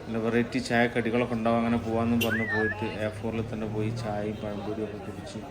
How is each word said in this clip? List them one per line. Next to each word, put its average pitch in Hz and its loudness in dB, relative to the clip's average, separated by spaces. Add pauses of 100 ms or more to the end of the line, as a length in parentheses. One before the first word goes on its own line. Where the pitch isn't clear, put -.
നല്ല 110 -4
വെറൈറ്റി 120 2
ചായ 120 6 (100)
കടികളൊക്കെ 117 2
ഉണ്ടാവും, 117 4
അങ്ങനെ 117 2
പോകാമെന്നും 117 4
പറഞ്ഞ് 113 2
പോയിട്ട് - 2 (200)
എ - 2 (100)
ഫോറിൽ 113 -4 (100)
തന്നെ 110 -4
പോയി 107 0 (140)
ചായയും 107 -2
പഴംപൊരിയും 104 -4
ഒക്കെ 104 -8
കുടിച്ച് 98 -10 (120)